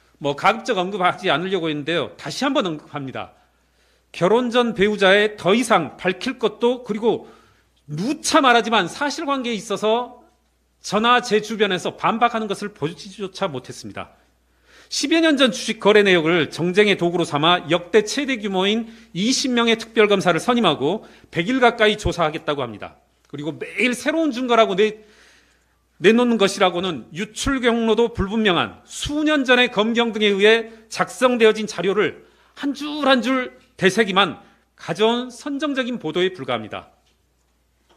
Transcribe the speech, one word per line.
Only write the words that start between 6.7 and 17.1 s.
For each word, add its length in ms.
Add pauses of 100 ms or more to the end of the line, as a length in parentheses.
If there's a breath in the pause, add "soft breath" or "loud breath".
그리고 480 (560 loud breath)
누차 540
말하지만 480
사실관계에 680
있어서 680 (560)
저나 420
제 180
주변에서 560
반박하는 520
것을 220
보지조차 760
못했습니다. 640 (800 soft breath)
십여 300
년 160
전 160
주식 260
거래 240
내역을 480
정쟁의 480
도구로 260